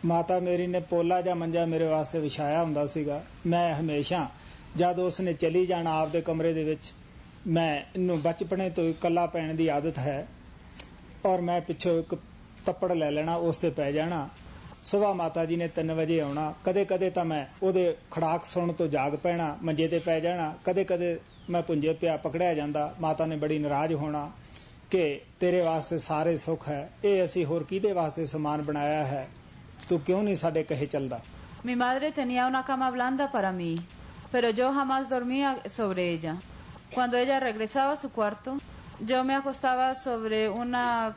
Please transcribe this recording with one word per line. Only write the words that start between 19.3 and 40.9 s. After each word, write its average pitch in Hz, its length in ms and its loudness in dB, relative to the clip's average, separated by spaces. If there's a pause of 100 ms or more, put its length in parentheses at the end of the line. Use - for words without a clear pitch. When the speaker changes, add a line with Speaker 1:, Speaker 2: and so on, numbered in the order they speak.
Speaker 1:
ਮੰਜੇ 160 260 2
ਤੇ 165 120 2
ਪੈ 165 200 2
ਜਾਣਾ। 170 340 -2 (120)
ਕਦੇ-ਕਦੇ 175 540 0 (300)
ਮੈਂ 175 120 2
ਭੁੰਜੇ 160 320 2
ਪਿਆ 160 240 2
ਪਕੜਿਆ 165 360 0
ਜਾਂਦਾ। 147 480 -2
ਮਾਤਾ 160 240 2
ਨੇ 160 100 -2
ਬੜੀ 151 240 0
ਨਾਰਾਜ਼ 151 340 2
ਹੋਣਾ 147 380 -4 (600)
ਕਿ 156 300 2 (180)
"ਤੇਰੇ 180 220 4
ਵਾਸਤੇ 165 360 0
ਸਾਰੇ 160 400 2
ਸੁੱਖ 160 320 -4
ਹੈ, 147 220 -6 (120)
ਇਹ 196 220 6
ਅਸੀਂ 170 200 0
ਹੋਰ 160 180 0
ਕਿਹਦੇ 196 280 0
ਵਾਸਤੇ 165 340 0
ਸਮਾਨ 151 360 0
ਬਣਾਇਆ 147 420 0
ਹੈ, 135 260 -4 (600)
ਤੂੰ 170 100 4
ਕਿਉਂ 180 240 2
ਨਹੀਂ 202 120 2
ਸਾਡੇ 160 280 0
ਕਹੇ 147 220 -2
ਚੱਲਦਾ?" 131 360 -4 (460)
Speaker 2:
Mi 247 80 -2
madre 262 340 0
tenía 247 420 0
una 262 120 0
cama 262 340 0
blanda 262 340 0
para 196 200 2 (100)
mí, 170 200 -2 (520)
pero 233 160 4
yo 247 220 2
jamás 269 380 0
dormía 262 460 0 (140)
sobre 180 500 0
ella. 160 160 -4 (600)
Cuando 240 220 2
ella 269 220 4
regresaba 254 520 0
a 294 100 -2
su 277 80 -6
cuarto, 220 480 -2 (480)
yo 254 180 2
me 269 120 2
acostaba 262 600 2
sobre 220 540 0
una 240 680 0